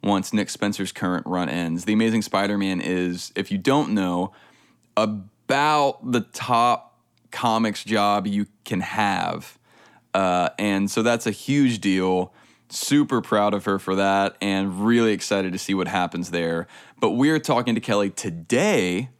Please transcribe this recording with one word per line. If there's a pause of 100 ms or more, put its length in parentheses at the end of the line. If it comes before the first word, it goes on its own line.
once
Nick
Spencer's
current
run
ends.
The
Amazing
Spider-Man
is,
if
you
don't
know, (640)
about
the
top (320)
comics
job
you (160)
can
have. (580)
Uh,
and
so
that's
a
huge
deal. (360)
Super
proud
of
her
for
that
and
really
excited
to
see
what
happens
there. (320)
But
we're
talking
to
Kelly
today (100)